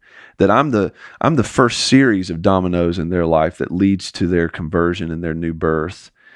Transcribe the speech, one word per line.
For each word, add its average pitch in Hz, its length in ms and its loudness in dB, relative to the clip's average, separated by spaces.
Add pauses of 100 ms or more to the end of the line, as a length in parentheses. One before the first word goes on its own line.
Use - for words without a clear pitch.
(380)
that 98 120 4
I'm 135 220 2
the, 98 200 0 (280)
I'm 151 160 2
the 113 80 2
first - 420 0
series 113 440 2
of 82 120 -6
dominoes 90 560 2
in 82 120 -4
their 90 160 0
life 80 320 2
that - 120 -6
leads 98 420 -2
to 95 140 -4
their 87 220 0
conversion 85 640 -4
and 82 100 -8
their 82 120 -4
new 82 200 -4
birth. 80 560 -4 (260)